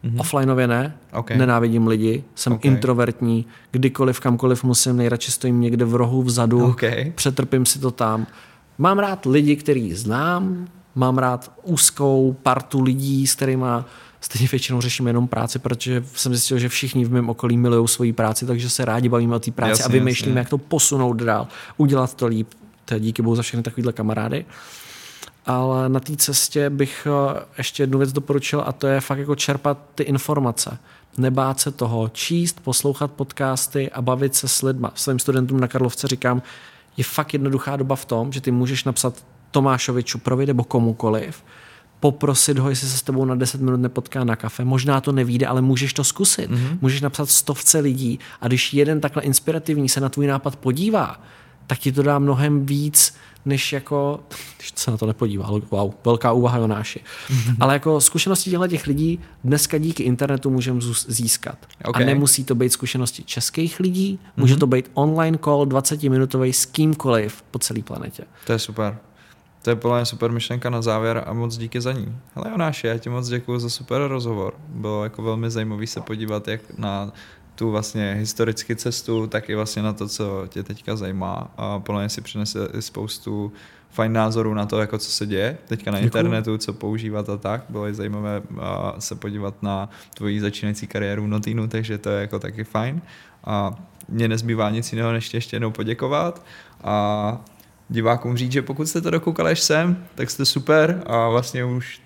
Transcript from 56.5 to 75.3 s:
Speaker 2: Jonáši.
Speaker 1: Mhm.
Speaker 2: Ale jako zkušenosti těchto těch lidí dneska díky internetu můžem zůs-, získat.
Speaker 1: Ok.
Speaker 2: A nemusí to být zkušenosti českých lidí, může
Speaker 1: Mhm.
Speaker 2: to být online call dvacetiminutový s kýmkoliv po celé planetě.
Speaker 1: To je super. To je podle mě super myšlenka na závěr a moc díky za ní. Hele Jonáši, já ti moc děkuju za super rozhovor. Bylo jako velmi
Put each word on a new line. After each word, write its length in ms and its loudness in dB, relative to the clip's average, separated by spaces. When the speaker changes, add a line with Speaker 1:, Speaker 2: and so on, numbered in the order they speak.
Speaker 2:
Jonáši. 420 -2
Speaker 1:
Mhm. 300 2
Speaker 2:
Ale 140 6
jako 260 2
zkušenosti 500 2
těchto 180 2
těch 180 -2
lidí 340 0
dneska 340 2
díky 240 -2
internetu 480 0
můžem 300 0
zůs-, 280 -2
získat. 500 -2
Speaker 1:
Ok. 120 -2
Speaker 2:
A 40 2
nemusí 440 4
to 100 0
být 180 2
zkušenosti 500 -4
českých 580 -4
lidí, 380 0
může 180 6
Speaker 1:
Mhm. 60 2
Speaker 2:
to 60 6
být 280 2
online 440 2
call 280 2
dvacetiminutový 840 2
s 140 0
kýmkoliv 840 0
po 80 -6
celé 240 -4
planetě. 420 -12
Speaker 1:
To 60 0
je 60 2
super. 400 -4
To 80 0
je 60 4
podle 220 0
mě 80 0
super 260 -2
myšlenka 380 -4
na 120 -2
závěr 440 0
a 60 -8
moc 240 -4
díky 240 -6
za 120 -4
ní. 240 -6
Hele 160 -8
Jonáši, 360 -4
já 120 0
ti 120 -8
moc 180 -4
děkuju 300 -4
za 120 -4
super 380 -4
rozhovor. 460 -4
Bylo 360 -4
jako 180 -8
velmi 280 -2